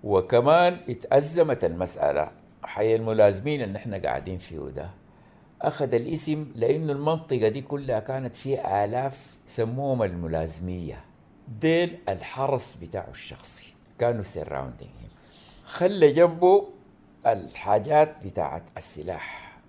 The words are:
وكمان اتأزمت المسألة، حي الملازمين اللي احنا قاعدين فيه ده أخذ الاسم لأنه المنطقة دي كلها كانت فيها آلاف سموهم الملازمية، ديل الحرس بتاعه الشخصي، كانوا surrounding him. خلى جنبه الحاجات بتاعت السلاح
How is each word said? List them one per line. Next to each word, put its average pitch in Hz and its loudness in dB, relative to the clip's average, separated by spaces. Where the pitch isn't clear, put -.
وكمان 131 4
اتأزمت 151 2
المسألة، 78 -2
حي 113 0
الملازمين 110 2
اللي 98 -6
احنا 101 -8
قاعدين 85 -4
فيه 82 -12
ده 71 -10
أخذ 143 0
الاسم 151 -2
لأنه 147 0
المنطقة 143 0
دي 131 -4
كلها 135 -4
كانت 131 -8
فيها 104 -2
آلاف 131 -6
سموهم 123 -2
الملازمية، 85 -4
ديل 170 2
الحرس 127 -4
بتاعه 85 -10
الشخصي، - -18
كانوا 117 0
surrounding 69 -8
him. - -20
خلى 180 6
جنبه 175 6
الحاجات 110 2
بتاعت 85 -4
السلاح - -12